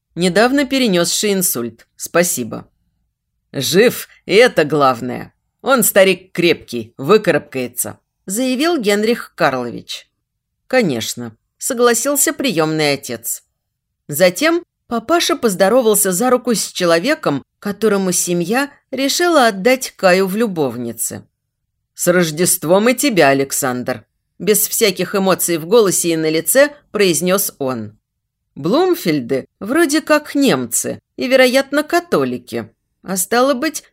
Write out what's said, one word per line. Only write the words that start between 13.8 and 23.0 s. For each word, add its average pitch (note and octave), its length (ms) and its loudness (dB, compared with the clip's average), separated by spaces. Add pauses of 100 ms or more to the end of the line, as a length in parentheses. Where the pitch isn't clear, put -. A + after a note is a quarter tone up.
Затем F#3 560 2 (240)
папаша D#4+ 500 -2
поздоровался G3+ 760 2
за A#3 180 0
руку B3 240 0
с - 180 -6
человеком, E3+ 680 0 (160)
которому G3+ 540 -2
семья F3+ 580 -2 (200)
решила C#4 580 2
отдать A3+ 480 0
Каю F#3+ 300 2
в F#3+ 100 -4
любовнице. B2 920 -4 (680)
«С - 120 -6
Рождеством F3 840 2
и C4 60 4
тебя, G#3+ 340 4